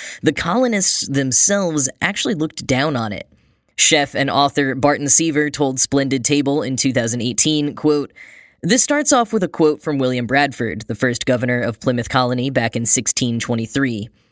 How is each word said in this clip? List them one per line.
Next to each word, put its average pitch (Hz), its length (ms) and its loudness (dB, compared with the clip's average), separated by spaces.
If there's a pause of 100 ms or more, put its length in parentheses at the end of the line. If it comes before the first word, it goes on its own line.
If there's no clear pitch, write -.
(220)
the 156 100 2
colonists 202 760 0
themselves 147 840 0 (100)
actually 202 360 -2
looked 151 320 -4
down 139 280 0
on 113 160 -4
it. 90 160 -10 (480)
Chef 147 380 2
and 139 160 0
author 135 460 2
Barton 143 340 2
Seaver 151 400 2
told 135 300 -2
Splendid 135 440 0
Table 143 380 0
in 127 140 -4
two 131 180 0
thousand 120 280 -2
eighteen, 147 520 0
quote, 147 400 0 (480)
"This 233 220 2
starts 294 280 0
off 233 220 2
with 220 80 0
a 180 60 0
quote 151 340 0
from 147 160 -4
William 127 300 0
Bradford, 123 600 0
the 117 60 -6
first 120 320 -2
governor 123 340 0
of 113 200 -4
Plymouth 120 300 -2
Colony 127 420 0
back 120 240 0
in 117 100 -2
sixteen 117 540 0
twenty-three. 113 720 -2 (220)